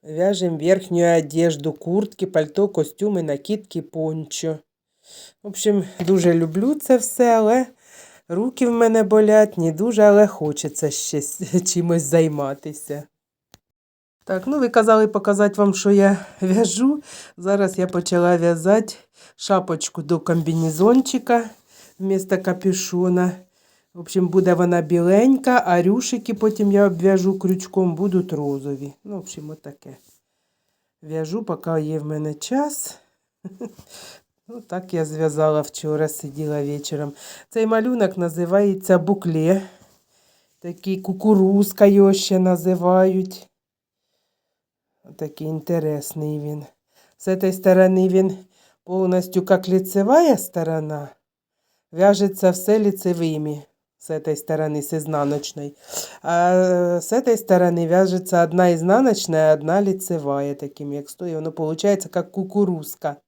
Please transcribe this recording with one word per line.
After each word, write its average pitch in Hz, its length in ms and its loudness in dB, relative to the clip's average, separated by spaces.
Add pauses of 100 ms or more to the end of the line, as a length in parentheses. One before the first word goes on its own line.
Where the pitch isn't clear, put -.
В'яжем 175 500 -2
верхню 170 600 2
одежду, 156 540 -2
куртки, 190 540 -4
пальто, 185 420 -2
костюми, 196 540 -4
накидки, 156 600 -8
пончо. 160 760 -8 (840)
В - 40 -16
общем, 202 380 -2 (220)
дуже 175 280 4
люблю 170 400 0
це 262 220 2
все, 240 400 2
але 226 300 2 (600)
руки 233 380 -2
в 240 40 2
мене 226 320 4
болять, 214 560 4
не 165 140 0
дуже, 208 300 0
але 208 240 8
хочеться 151 640 -6
ще - 320 -6
с-, - 380 -4
<laughs> 180 40 -10
чимось 170 380 0
займатися. 147 1000 -2 (1200)
Так, 190 220 -6
ну, 285 120 -2
ви 247 100 0
казали 220 400 4
показати 202 500 0
вам, 202 160 2
що 196 160 0
я 196 360 4 (160)
в'яжу. 220 600 0 (340)
Зараз 190 420 -2
я 180 80 0
почала 175 500 2
в'язати 170 580 2 (420)
шапочку 180 680 -4
до 160 180 -2
комбінезончика 185 1300 0 (480)
вмісто 190 400 -2
капюшона. 180 960 -2 (640)
В 175 60 -18
общем, 180 280 -2
буде 180 260 2
вона 175 260 2
біленька, 214 840 2
а 175 160 2
рюшики 226 520 -2
потім 214 380 0
я 202 140 4
обв'яжу 190 520 0
крючком, 185 560 -2
будуть 180 380 -2
розові. 143 600 -6 (120)
Ну, 202 120 -14
в - 20 -10
общем, 156 320 -18
отаке. 143 460 -20 (1040)
В'яжу, 160 420 -8
поки 165 380 -4
є 156 160 -6
в 151 60 -8
мене 151 300 -6
час. 277 640 -6 (460)
<laughs> 190 240 -16 (840)
Ну, 233 100 -18
так 180 340 -12
я 165 100 -2
зв'язала 156 560 0
вчора, 151 480 -4
сиділа 147 540 -8
вечором. 143 500 -8 (360)
Цей 220 180 -2
малюнок 220 520 0
називається 180 800 0
букле. 175 640 0 (960)
Такий 185 420 -8
кукурузка 196 840 2
його 196 260 8
ще 196 260 0
називають. 185 1120 0 (1700)
Такий 156 300 -12
інтересний 156 920 -6
він. 147 240 -10 (540)
З - 60 -20
цієї 190 280 -2
сторони 185 560 4
він 190 300 2 (460)
повністю 185 680 -2
як 185 180 2
лицева 202 680 2
сторона. 156 720 -6 (840)
В'яжеться 196 580 2
все 208 280 0
лицевими. 165 840 -2 (360)
З - 80 -20
цієї 156 300 -4
сторони, 151 460 -4
з 147 100 -10
ізнаночної. 147 840 -6 (460)
А 175 800 2
з - 60 -14
цієї 233 280 0
сторони 175 500 2
в'яжеться 185 580 2
одна 180 240 2
ізнаночна, 180 720 2
а 156 160 6
одна 156 260 -2
лицева, 151 760 -4
таким 143 380 -12
як 143 180 -12
стоїть. 175 240 -10
Воно 156 160 -8
виходить, 165 640 -2
як 180 180 -6
кукурузка. 180 840 -4 (120)